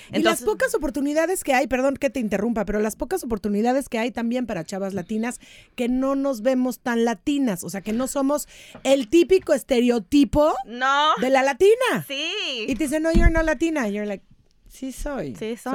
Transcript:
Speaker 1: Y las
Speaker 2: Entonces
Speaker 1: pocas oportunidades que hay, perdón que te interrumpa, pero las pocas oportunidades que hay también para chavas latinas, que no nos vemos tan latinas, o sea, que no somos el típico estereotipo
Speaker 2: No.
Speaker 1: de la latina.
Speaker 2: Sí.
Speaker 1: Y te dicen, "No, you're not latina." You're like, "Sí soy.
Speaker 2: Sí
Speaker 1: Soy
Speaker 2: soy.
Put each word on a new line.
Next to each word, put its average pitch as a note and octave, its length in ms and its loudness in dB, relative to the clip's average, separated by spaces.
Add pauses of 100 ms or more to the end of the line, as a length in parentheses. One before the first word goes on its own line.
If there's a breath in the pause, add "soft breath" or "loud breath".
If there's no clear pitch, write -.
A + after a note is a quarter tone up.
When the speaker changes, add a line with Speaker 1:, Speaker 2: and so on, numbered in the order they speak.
Speaker 1:
Y - 20 -16
las - 60 -2
Speaker 2:
Entonces D#4+ 280 2
Speaker 1:
pocas A#4 300 -2
oportunidades D4+ 680 -2
que C#4+ 80 0
hay, B3+ 140 2
perdón C4 280 0
que C#4 140 -2
te C#4 100 -4
interrumpa, G#3+ 460 -2
pero G#3 160 -2
las G#3+ 160 -4
pocas F4 260 -6
oportunidades A3+ 640 -2
que A#3 100 -6
hay A3+ 140 -4
también A#3+ 340 -4
para F3 200 -6
chavas F#3+ 280 -8
latinas, A3 460 -6 (360 loud breath)
que A#3+ 120 -4
no C4 280 0
nos C4+ 260 -2
vemos B3+ 400 0
tan A#3 240 0
latinas, A#3+ 580 -2
o E3 60 -10
sea, F#3+ 100 -8
que G#3+ 140 -6
no B3+ 140 -2
somos C#4 380 -2 (380 loud breath)
el C4+ 240 2
típico E4+ 460 4
estereotipo B3+ 1000 4 (120)
Speaker 2:
No. C4+ 560 2
Speaker 1:
de B3+ 80 0
la C4 140 6
latina. F4+ 600 4
Speaker 2:
Sí. D4 600 -6
Speaker 1:
Y C4+ 80 -2
te B3 80 -4
dicen, D#4 200 -2
"No, E4 100 0
you're E4 180 6
not D#4+ 140 0
latina." D#4 420 0
You're G#3 180 -4
like, G3 200 -8 (440)
"Sí C4 220 -12
soy. A3 440 -8
Speaker 2:
Sí A3 200 -8
Speaker 1:
Soy - 20 -20
Speaker 2:
soy. B3+ 180 -8